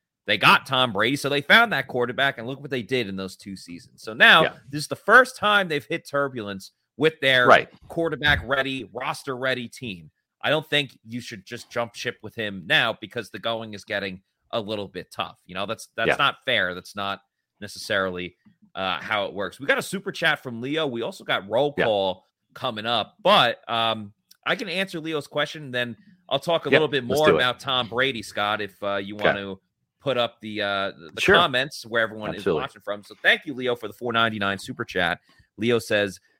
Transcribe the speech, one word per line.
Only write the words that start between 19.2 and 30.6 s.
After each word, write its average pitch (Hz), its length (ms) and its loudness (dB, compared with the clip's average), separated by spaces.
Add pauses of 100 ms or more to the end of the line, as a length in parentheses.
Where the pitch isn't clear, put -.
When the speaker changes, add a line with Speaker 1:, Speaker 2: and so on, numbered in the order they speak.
Speaker 1:
it - 80 -8
works. 95 240 -8
We 135 80 -8
got 262 120 0
a 208 40 -4
super 190 300 -8
chat 156 300 -2
from 117 180 -10
Leo. 151 260 -2
We 117 160 -4
also - 220 -8
got 101 240 -4
roll 139 280 0
Speaker 2:
Yeah. - 80 2
Speaker 1:
call 98 420 0 (280)
coming 113 320 -6
up, 117 360 -2
but, 170 460 4
um, 113 440 0 (340)
I 151 100 0
can 202 120 -8
answer 185 320 -6
Leo's 151 260 -6
question, 147 460 -6
then 123 240 -4 (320)
I'll 139 100 0
talk 165 280 -2
a - 20 -2
Speaker 2:
Yep, 135 40 4
Speaker 1:
little 135 160 6
bit 123 180 -4
Speaker 2:
let's 131 120 0
Speaker 1:
more 151 100 4
Speaker 2:
do 151 60 6
it. - 40 4
Speaker 1:
about 123 220 0
Tom 127 280 -2
Brady, 120 340 -2
Scott, 104 380 -4
if, 101 220 -8
uh, 101 140 -2
you 101 200 -6
Speaker 2:
Okay. 104 80 -8
Speaker 1:
want 90 140 2
to 98 220 -10 (400)
put 131 160 -2
up 120 240 -2
the, 104 220 -6